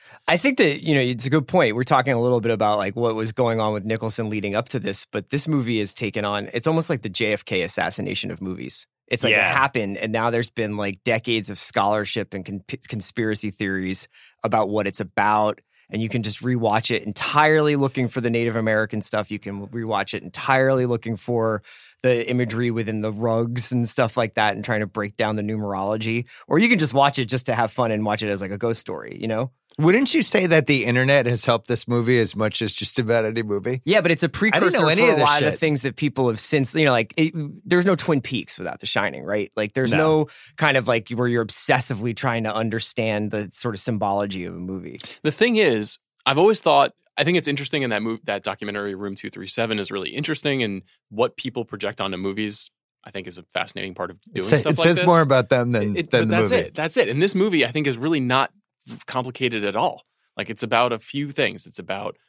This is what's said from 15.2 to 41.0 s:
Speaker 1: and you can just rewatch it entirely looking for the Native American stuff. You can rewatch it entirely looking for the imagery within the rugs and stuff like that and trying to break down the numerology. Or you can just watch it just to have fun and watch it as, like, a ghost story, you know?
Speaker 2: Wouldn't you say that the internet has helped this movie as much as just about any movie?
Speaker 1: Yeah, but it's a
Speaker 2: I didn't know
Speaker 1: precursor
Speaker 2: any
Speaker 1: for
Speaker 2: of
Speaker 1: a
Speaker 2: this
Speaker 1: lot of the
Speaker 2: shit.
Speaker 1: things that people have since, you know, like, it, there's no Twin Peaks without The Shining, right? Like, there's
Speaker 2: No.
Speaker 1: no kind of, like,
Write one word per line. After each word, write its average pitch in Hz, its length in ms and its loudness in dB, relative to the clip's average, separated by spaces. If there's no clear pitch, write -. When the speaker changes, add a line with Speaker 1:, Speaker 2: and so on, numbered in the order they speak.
Speaker 1:
and 110 120 -4
you 113 80 -2
can 117 140 -2
just 107 180 -6
rewatch 113 480 0
it 117 140 0
entirely 151 720 2
looking 135 320 0
for 127 140 -4
the 117 80 0
Native 117 260 0
American 110 460 0
stuff. - 280 -4
You 104 100 -6
can 101 280 -10
rewatch 110 460 -2
it 104 100 -6
entirely 131 640 2
looking 113 320 -2
for 113 440 -2
the 120 280 2
imagery 120 420 0
within 110 300 -2
the 107 100 -2
rugs 117 600 -2
and 120 140 0
stuff 117 300 0
like 113 180 -2
that 107 200 2
and 104 100 -8
trying 110 140 -2
to 104 80 -2
break 104 300 -6
down 107 180 0
the 107 80 -4
numerology. 107 840 -2
Or 147 100 2
you 214 120 6
can 226 100 4
just 151 140 0
watch 139 260 4
it 123 60 0
just 123 220 -2
to 117 80 0
have 117 160 2
fun 117 200 0
and 107 140 0
watch 107 180 0
it 107 60 -2
as, 98 120 -2
like, 95 100 -6
a 101 60 -6
ghost 117 220 -2
story, 64 420 -10
you 113 60 -4
know? 113 240 -2
Speaker 2:
Wouldn't 202 340 6
you 311 80 2
say 190 240 2
that 160 220 4
the 131 180 4
internet 127 400 4
has 120 200 0
helped 117 220 2
this 120 200 -2
movie 120 320 4
as 107 160 0
much 107 260 -2
as 107 140 -2
just - 240 -2
about 113 260 2
any 113 160 -2
movie? 107 440 -2
Speaker 1:
Yeah, 196 160 4
but 165 100 4
it's 160 100 0
a 170 60 2
Speaker 2:
I - 20 -12
didn't - 240 0
know - 60 4
Speaker 1:
precursor 170 300 4
Speaker 2:
any 185 120 4
Speaker 1:
for 247 60 6
Speaker 2:
of 214 60 6
Speaker 1:
a - 20 2
Speaker 2:
this 143 80 4
Speaker 1:
lot 147 180 4
of 127 40 2
the - 80 2
Speaker 2:
shit. - 60 -8
Speaker 1:
things 151 220 2
that 131 140 -4
people 131 320 0
have 113 120 0
since, 139 360 0
you 156 100 4
know, 135 60 6
like, 113 260 2
it, 160 160 2
there's 175 180 4
no 190 100 4
Twin 151 260 0
Peaks - 380 -6
without 78 220 -8
The - 40 -10
Shining, 76 380 -2
right? 101 320 -4
Like, 107 180 -4
there's 127 180 0
Speaker 2:
No. 123 60 4
Speaker 1:
no 156 300 2
kind 143 200 4
of, 120 100 0
like, 117 220 0